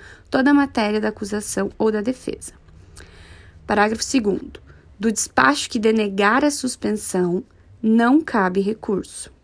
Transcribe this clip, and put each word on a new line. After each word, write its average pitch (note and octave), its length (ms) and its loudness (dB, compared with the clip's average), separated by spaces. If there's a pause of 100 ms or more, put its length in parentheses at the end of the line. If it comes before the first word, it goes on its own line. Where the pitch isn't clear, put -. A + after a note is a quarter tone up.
(300)
toda C4 220 2
a - 20 8
matéria A3+ 480 2
da G#3+ 80 0
acusação G3+ 680 -4
ou A3 140 2
da G#3+ 80 -2
defesa. - 540 -6 (1120)
Parágrafo G#3 360 0
segundo. - 580 -2 (360)
Do A3 140 0
despacho C4 580 0
que - 80 -6
denegar G#3+ 680 2
a D4 60 2
suspensão, G#3 920 -2 (400)
não A#3 380 4
cabe G3 400 0
recurso. - 680 -4 (140)